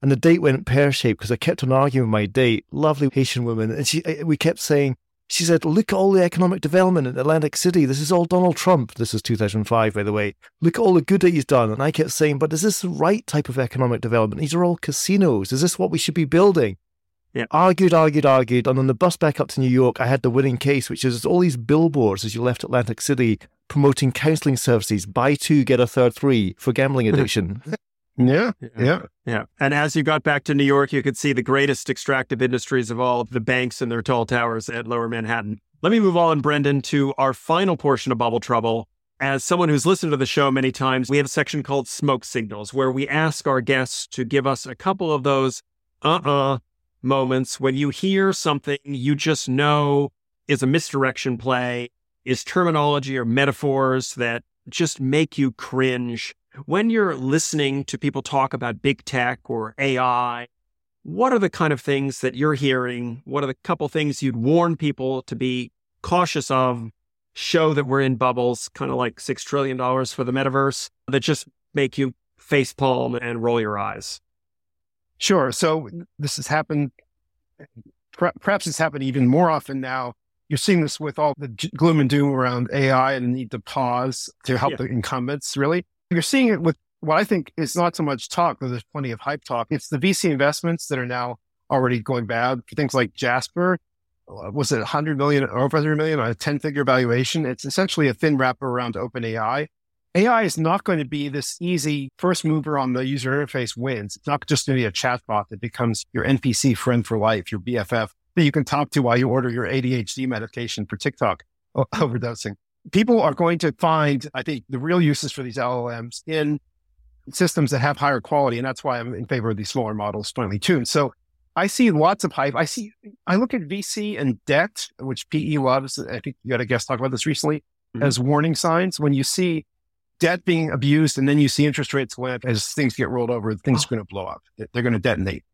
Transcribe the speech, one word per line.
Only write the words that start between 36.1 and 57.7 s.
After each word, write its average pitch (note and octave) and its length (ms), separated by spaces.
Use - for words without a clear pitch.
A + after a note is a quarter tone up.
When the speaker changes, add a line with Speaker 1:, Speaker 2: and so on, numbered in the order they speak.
Speaker 2:
on, E3 240
Brendan, C#3+ 420
to C#3 360
our C3+ 160
final F3 420
portion C3 360
of A#2 60
Bubble A#2 200
Trouble. A2+ 480
As C#3 240
someone F3 260
who's C#3+ 180
listened F3 260
to C#3+ 40
the C3 100
show C#3 260
many C3 180
times, B2+ 400
we C#3 60
have C#3+ 100
a B2+ 40
section D3+ 340
called C#3 240
Smoke C#3 360
Signals, G#2+ 480
where C3 200
we C3+ 160
ask D#3 400
our C3 120
guests C3 480
to - 160
give C3 220
us C3+ 200
a C3 100
couple F#3+ 360
of C#3 120
those C3+ 380
uh-uh C#3+ 560
moments C3 560
when C3 160
you C#3+ 140
hear F#3+ 440
something C#3+ 520
you C#3 320
just D3 320
know C#3+ 640
is C#3 160
a C3 40
misdirection C3+ 720
play, B2 520
is B2+ 200
terminology D3 760
or A#2+ 60
metaphors C3+ 880
that A#2 300
just D#3 320
make D3 360
you C3+ 160
cringe. B2 800
When G3 220
you're G#3 280
listening C#3 720